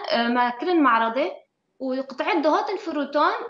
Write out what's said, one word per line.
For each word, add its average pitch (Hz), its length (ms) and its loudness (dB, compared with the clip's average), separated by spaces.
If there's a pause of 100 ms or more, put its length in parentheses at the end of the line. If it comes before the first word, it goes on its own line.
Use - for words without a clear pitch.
(120)
آه، 233 160 0
ما 247 220 2
كرن 320 340 0
معرضة 233 480 2 (480)
وقطعت 262 580 -4
دهات 311 320 2
الفروتون، 302 640 0 (180)